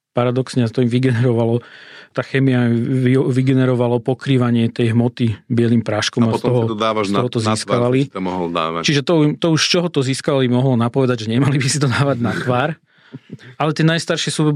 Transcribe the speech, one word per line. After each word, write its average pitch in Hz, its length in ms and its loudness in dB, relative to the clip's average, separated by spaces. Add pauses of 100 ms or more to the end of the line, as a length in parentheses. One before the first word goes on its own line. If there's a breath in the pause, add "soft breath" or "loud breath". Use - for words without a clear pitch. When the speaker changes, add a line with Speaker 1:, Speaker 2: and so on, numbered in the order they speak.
(100)
Speaker 1:
Paradoxne 123 560 0
to 117 160 0
im 120 80 2
vygenerovalo, 120 720 2 (480 loud breath)
tá - 160 -6
chémia 131 400 2
vy-, 127 640 2
vygenerovalo 127 720 2
pokrývanie 123 640 0
tej 113 240 0
hmoty 117 560 0
bielým 117 400 2
práškom 110 400 -2
Speaker 2:
A - 0 -
Speaker 1:
a 113 40 2
z 110 120 -2
Speaker 2:
potom 123 80 0
Speaker 1:
toho, 123 160 2
Speaker 2:
si 113 80 -2
to 104 80 -8
dávaš 110 240 0
Speaker 1:
z 101 80 -2
Speaker 2:
na, 98 80 2
Speaker 1:
toho 123 80 -2
to 120 80 -4
Speaker 2:
na 107 80 0
tvár, 110 80 0
Speaker 1:
získavali. 123 480 0
Speaker 2:
si 131 80 -6
to 95 120 -8
mohol 90 280 -4
dávať. 85 400 -2
Speaker 1:
Čiže 139 160 0
to, 180 80 2 (240)
to - 160 -2
už 147 80 2
z - 80 0
čoho 175 160 0
to 160 160 -2
získavali, 131 480 0
mohlo 127 240 2
napovedať, 120 520 0
že - 40 -8
nemali 135 320 2
by 135 80 0
si 151 80 -2
to 139 80 0
dávať 131 320 0
na 120 160 -2
tvár. 131 400 -2 (800 loud breath)
Ale 151 160 -2
tie 156 160 2
najstaršie 160 480 -2
sú 160 80 -2 (140)